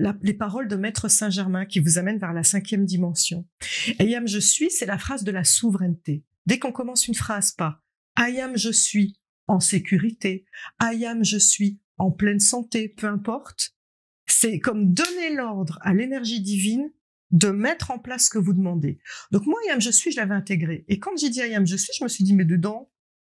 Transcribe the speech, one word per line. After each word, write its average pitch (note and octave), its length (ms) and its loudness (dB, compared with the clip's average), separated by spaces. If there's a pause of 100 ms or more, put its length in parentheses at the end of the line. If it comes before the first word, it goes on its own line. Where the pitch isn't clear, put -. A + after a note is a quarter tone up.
la, G3+ 200 0
les G3+ 120 0
paroles G#3+ 340 -4
de G3+ 80 -4
Maître G#3 320 -4
Saint-Germain F#3+ 580 0
qui G3 140 -2
vous D#3+ 180 4
amènent G3 220 -2
vers F3 140 -4
la E3 100 -2
cinquième G3 420 2
dimension. F3 640 -2 (500)
I G#3+ 160 2
am, A#3+ 140 -4
je G#3 120 -2
suis, - 300 2
c'est B3+ 160 -4
la G3 120 -2
phrase B3+ 260 -6
de G3+ 80 -2
la F#3 140 -2
souveraineté. F3+ 800 0 (220)
Dès B3 120 4
qu'on B3+ 140 -4
commence B3 340 -2
une A#3 80 -2
phrase - 380 -2
par D#3 280 -4 (380)
I B3 220 0
am, C4 160 -4
je G#3+ 120 -2
suis G3+ 480 2 (300)
en F#3+ 140 4
sécurité, F#3+ 840 0 (380)
I A#3 240 -2
am, A#3 180 -2
je G#3 140 2
suis G3+ 420 2 (180)
en F#3+ 140 2
pleine G#3 280 2
santé, A3+ 500 0
peu G#3+ 180 -8
importe. G#3 680 -6 (520)
C'est A3 320 2
comme G#3 340 2
donner E4+ 420 -2
l'ordre G3 460 -6
à F#3+ 120 0
l'énergie A#3+ 480 -2
divine G#3 500 -2 (400)
de F3+ 180 6
mettre A3+ 420 -2
en B3 80 -8
place B3 260 -2
ce - 40 4
que - 80 -4
vous E3+ 160 2
demandez. E3+ 460 0 (320)
Donc G#3 140 2
moi, F#4 220 2
I F4 40 2
am C4 100 2
je A#3 100 0
suis, D#4+ 200 2
je - 60 -4
l'avais G#3 160 -2
intégré. F3 540 -2
Et G3 120 0
quand F#4+ 180 -6
j'ai D4 120 0
dit A#3+ 100 -4
I A#3 160 -4
am G3 100 4
je F3 100 0
suis, - 220 -4
je - 60 -4
me B3 60 0
suis G3+ 140 -2
dit, G3 100 6
mais F#3+ 120 6
dedans, F#3+ 460 0 (340)